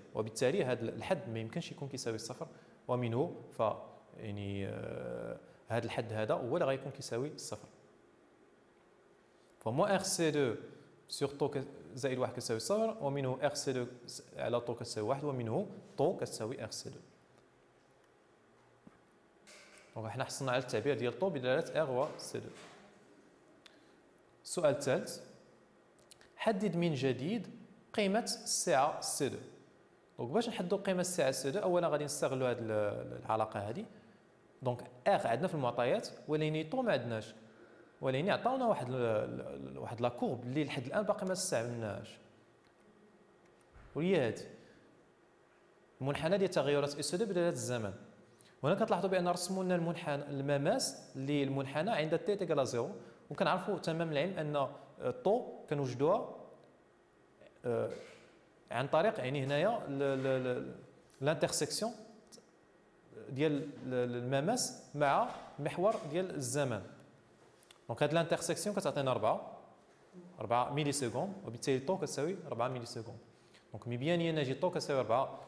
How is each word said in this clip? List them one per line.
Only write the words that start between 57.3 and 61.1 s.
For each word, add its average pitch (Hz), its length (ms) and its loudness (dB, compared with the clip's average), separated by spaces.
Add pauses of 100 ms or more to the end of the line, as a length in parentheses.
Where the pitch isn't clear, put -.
آه، 113 260 0 (800)
عن 131 160 0
طريق 160 320 2
يعني 131 240 -2
هنايا 156 440 0
ل-، 139 120 -4 (240)
ل-، 127 360 2
ل-، 131 160 -8 (460)